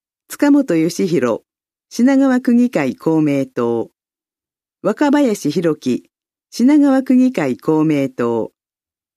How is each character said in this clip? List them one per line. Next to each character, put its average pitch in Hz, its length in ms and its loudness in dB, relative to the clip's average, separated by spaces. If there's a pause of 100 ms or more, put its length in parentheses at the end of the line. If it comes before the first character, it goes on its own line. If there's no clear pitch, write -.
(280)
塚 285 240 0
本 269 240 2
義 170 320 -2
弘。 123 340 -2 (460)
品 269 280 2
川 262 240 2
区 254 140 0
議 240 160 2
会 139 240 -4
公 160 260 -2
明 143 260 0
党。 117 440 -4 (920)
若 277 280 0
林 247 400 0
弘 165 300 -2
樹。 - 240 -4 (460)
品 277 280 2
川 277 240 2
区 262 140 0
議 254 160 2
会 139 240 -4
公 156 280 0
明 143 240 0
党。 117 440 -6 (640)